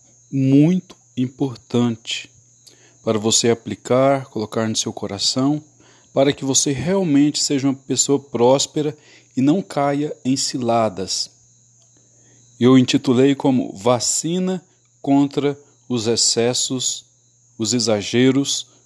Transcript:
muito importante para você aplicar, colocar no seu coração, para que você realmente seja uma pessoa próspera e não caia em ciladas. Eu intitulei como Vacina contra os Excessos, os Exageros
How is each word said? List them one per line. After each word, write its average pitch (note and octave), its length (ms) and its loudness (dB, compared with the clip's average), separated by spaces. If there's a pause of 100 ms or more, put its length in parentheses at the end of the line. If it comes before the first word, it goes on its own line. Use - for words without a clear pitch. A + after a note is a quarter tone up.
(300)
muito C#3 680 2 (180)
importante B2 1160 -4 (760)
para A2 140 0
você A2 320 0
aplicar, B2+ 800 0
colocar A2 360 -4
no A2 80 -4
seu - 160 -6
coração, C3 720 -4 (480)
para C#3 220 2
que - 100 -12
você C3+ 300 0
realmente D3 680 0
seja C#3 300 -2
uma C3 60 0
pessoa C3+ 440 -2
próspera C#3 800 0 (400)
e B2+ 60 0
não D#3 180 2
caia C#3+ 640 -4
em C3 140 0
ciladas. A2+ 920 -2 (1300)
Eu B2+ 200 6
intitulei C3+ 560 2
como C3+ 420 -2
Vacina E3 880 -2 (380)
contra C#3 520 0 (320)
os A#2 200 -4
Excessos, A#2+ 1000 -2 (540)
os A2+ 160 -2
Exageros A#2+ 920 0 (180)